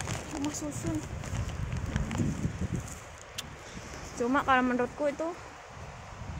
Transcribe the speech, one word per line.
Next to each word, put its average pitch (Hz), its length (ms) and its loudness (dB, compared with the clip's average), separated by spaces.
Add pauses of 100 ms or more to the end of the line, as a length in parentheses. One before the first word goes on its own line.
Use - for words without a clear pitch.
(340)
Rumah 294 240 0
susun. 311 400 -2 (3250)
Cuma 254 240 6
kalau 254 240 8
menurutku 247 400 4
itu, 302 240 2 (1120)